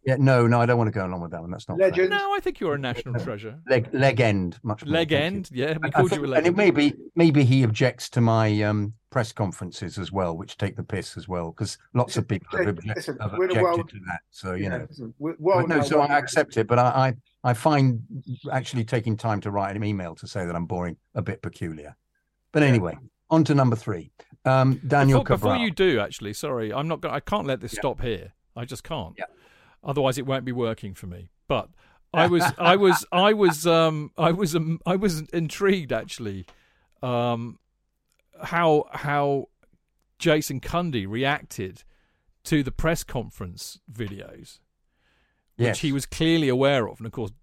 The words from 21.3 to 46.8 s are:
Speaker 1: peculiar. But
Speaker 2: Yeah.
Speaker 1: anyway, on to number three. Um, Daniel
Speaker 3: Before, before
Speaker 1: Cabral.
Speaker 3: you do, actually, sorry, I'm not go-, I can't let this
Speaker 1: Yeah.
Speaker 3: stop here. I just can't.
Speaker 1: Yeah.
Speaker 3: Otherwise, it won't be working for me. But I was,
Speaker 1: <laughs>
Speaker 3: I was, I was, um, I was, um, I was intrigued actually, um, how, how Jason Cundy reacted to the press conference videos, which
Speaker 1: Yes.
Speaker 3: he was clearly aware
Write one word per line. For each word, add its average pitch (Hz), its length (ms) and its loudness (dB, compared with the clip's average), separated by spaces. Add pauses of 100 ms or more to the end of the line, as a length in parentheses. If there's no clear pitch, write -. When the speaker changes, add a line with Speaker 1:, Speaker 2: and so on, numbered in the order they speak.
Speaker 1:
peculiar. 78 560 -12 (560)
But 151 80 4
Speaker 2:
Yeah. 143 80 6
Speaker 1:
anyway, 101 280 2 (320)
on 160 140 6
to 151 100 2
number 127 220 4
three. 95 360 -8 (340)
Um, 131 420 4
Daniel 135 340 6
Speaker 3:
Before, 127 140 2
before 107 160 0
Speaker 1:
Cabral. 240 140 0
Speaker 3:
you 196 60 -2
do, 160 280 2
actually, 104 320 -6
sorry, 117 400 -6
I'm 139 160 -4
not 165 140 -4
go-, - 80 -6
I 135 100 -4
can't 202 260 -4
let 131 140 -2
this 117 140 -12
Speaker 1:
Yeah. - 80 -8
Speaker 3:
stop 127 200 -4
here. 107 300 -6 (240)
I 117 80 -10
just - 220 -14
can't. 101 320 -10
Speaker 1:
Yeah. 92 80 -10 (580)
Speaker 3:
Otherwise, 135 340 -2
it 127 80 -8
won't 135 180 -4
be 127 80 -6
working 113 420 -4
for 101 140 -16
me. 90 220 -16 (180)
But 127 220 -2 (420)
I 170 160 4
was, 175 160 4
Speaker 1:
<laughs> - 140 0
Speaker 3:
I 175 180 6
was, 190 360 4
I 190 200 4
was, 170 340 2
um, 160 520 2
I 165 140 4
was, 170 240 0
um, 165 300 0
I 185 120 2
was 180 320 0
intrigued 175 640 0
actually, 101 520 -8 (560)
um, 120 580 -2 (840)
how, 165 480 2
how 143 580 -2 (720)
Jason 156 400 0
Cundy 151 480 -4
reacted 127 760 -4 (600)
to 147 180 2
the 127 80 -6
press 165 320 -2
conference - 760 -12 (100)
videos, 101 720 -14 (960)
which 120 120 2
Speaker 1:
Yes. 110 120 0
Speaker 3:
he 147 120 -2
was 139 140 -4
clearly 160 440 2
aware 131 400 2